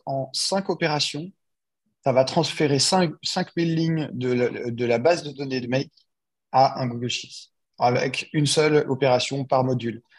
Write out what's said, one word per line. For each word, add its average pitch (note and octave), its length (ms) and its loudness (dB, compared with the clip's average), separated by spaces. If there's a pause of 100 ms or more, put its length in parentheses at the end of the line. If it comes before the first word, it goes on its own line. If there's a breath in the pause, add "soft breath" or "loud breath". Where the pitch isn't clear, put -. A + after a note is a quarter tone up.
en C3+ 280 -6
cinq G3 360 -2
opérations, D#3+ 640 -2 (720)
ça C3+ 80 2
va C3 140 6
transférer C#3 540 0
cinq, F3+ 420 2
cinq - 340 -6
mille E3 200 0
lignes D#3+ 360 0
de B2 220 -2
la, A#2+ 380 0
de A#2+ 140 -4
la A#2 120 2
base D#3+ 260 2
de D3 80 -10
données C3+ 300 -6
de A#2+ 60 -8
Make C3 220 -2 (600)
à C3+ 300 4
un B2+ 60 -2
Google A#2+ 200 -4
Sheets, - 420 -10 (300)
avec B2 540 0
une D3 120 2
seule D3+ 440 2
opération C3 560 0
par C3 180 2
module. A#2 380 -2 (180 soft breath)